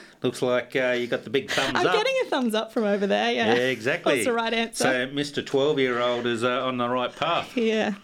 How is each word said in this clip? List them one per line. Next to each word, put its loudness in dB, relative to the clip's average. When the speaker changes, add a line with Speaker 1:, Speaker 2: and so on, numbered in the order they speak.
Speaker 1:
Looks -2
like, 0
uh, 2
you -2
got -4
the -14
big -2
thumbs 0
Speaker 2:
I'm 2
Speaker 1:
up. 2
Speaker 2:
getting 2
a -10
thumbs 0
up -4
from 0
over 0
there, 0
yeah. 2
Speaker 1:
Yeah, 2
exactly. 0
Speaker 2:
That's 0
the 2
right -2
answer. -2
Speaker 1:
So 2
Mister -4
Twelve-year-old 2
is, 0
uh, 0
on -2
the 0
right -2
path. -2
Speaker 2:
Yeah. 0